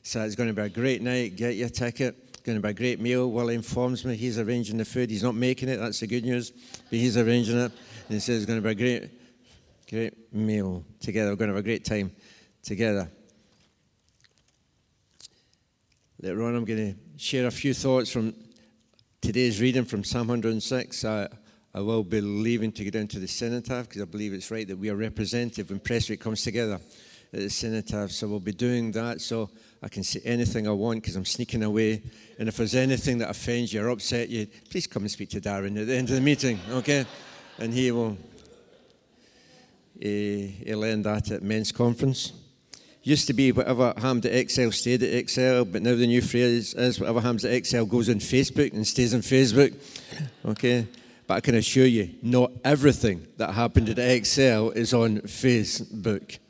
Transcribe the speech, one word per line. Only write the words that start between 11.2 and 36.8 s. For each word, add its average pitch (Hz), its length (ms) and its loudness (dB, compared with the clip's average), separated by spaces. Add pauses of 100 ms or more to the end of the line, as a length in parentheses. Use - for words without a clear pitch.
We're 101 60 0
gonna 104 180 -2
have 95 60 -2
a 104 40 -4
great 107 220 -4
time 101 260 -2 (520)
together. 101 480 -2 (3000)
Later 95 220 -6
on, 117 140 -2
I'm 120 100 -2
gonna 107 300 -2 (220)
share 127 280 -2
a 120 60 0
few 131 240 -2
thoughts 131 360 2
from 110 220 -2 (880)
today's 113 400 2
reading 127 240 4
from 101 180 -4
Psalm 120 240 -2
hundred 113 240 0
and 110 120 -2
six. - 420 -4
I, 107 220 -2 (460)
I 95 80 -6
will 110 220 0
be 101 180 0
leaving 107 500 0
to - 120 -10
go 98 60 -6
down 107 200 -4
to 107 100 -10
the 92 80 -8
cenotaph 120 640 -6
'cause 101 120 -10
I 101 40 -6
believe 104 280 -8
it's 92 160 -10
right 110 180 -8
that 95 100 -8
we 101 120 -6
are 101 60 -4
representative 110 760 -4
when 98 100 -6
Prestwick 113 400 -4
comes 110 220 -6
together 110 380 -2 (540)
at 107 60 -6
the 101 100 -4
cenotaph. 107 640 -4
So - 160 -6
we'll 104 120 -4
be 98 140 -6
doing 120 400 0
that 113 280 -4
so 113 300 -4 (320)
I 107 60 -12
can 98 140 -8
say - 200 -4
anything 117 440 0
I 107 40 0
want 110 320 -2
'cause - 120 -6
I'm 92 100 -4
sneaking 117 360 -4
away. 107 400 2 (380)
And 110 80 -2
if 110 100 -4
there's 107 160 0
anything 127 460 2
that 113 100 -2
offends 120 440 -4
you 107 80 -2
or 113 80 0
upset 120 400 -2
you, 110 180 -4 (220)
please - 180 -4
come - 160 -6
and 104 80 -4
speak - 200 -10
to 104 100 -6
Darren 101 380 -4
at 107 80 -4
the 127 80 0
end 127 140 0
of 131 60 2
the 127 60 2
meeting, 131 380 2 (120)
okay? 131 340 0 (540)